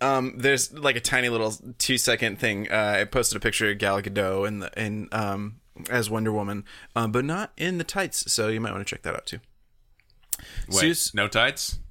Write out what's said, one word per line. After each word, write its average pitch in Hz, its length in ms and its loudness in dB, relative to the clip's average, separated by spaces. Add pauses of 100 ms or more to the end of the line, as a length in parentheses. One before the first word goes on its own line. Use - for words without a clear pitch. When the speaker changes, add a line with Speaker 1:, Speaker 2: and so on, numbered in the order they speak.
Speaker 1:
Um, 131 360 2
there's, 135 360 2
like, 143 240 2
a 117 40 -2
tiny 123 280 2
little 110 260 2 (240)
two-second 117 640 2
thing. 107 320 0
Uh, 104 280 4
I 107 40 2
posted 110 320 2
a 101 40 -8
picture 107 300 2
of 104 80 -2
Gal 101 240 2
Gadot 98 460 0
in 107 120 -6
the, 90 160 -8
in, 107 360 -4
um, 104 480 -4 (280)
as 113 220 0
Wonder 110 220 0
Woman, 101 320 -2 (320)
um, 113 160 0
but 123 120 2
not 180 320 -4
in 175 220 -2
the 165 60 -4
tights. - 480 -2
So 110 160 2
you 110 120 0
might 110 120 -4
wanna 98 120 -6
check - 180 -8
that - 120 -4
out - 120 -8
too. - 120 -8 (1300)
Speaker 2:
Wait, 95 120 0
Speaker 1:
Zeus 160 340 2
Speaker 2:
no 104 140 2
tights? 120 500 0 (120)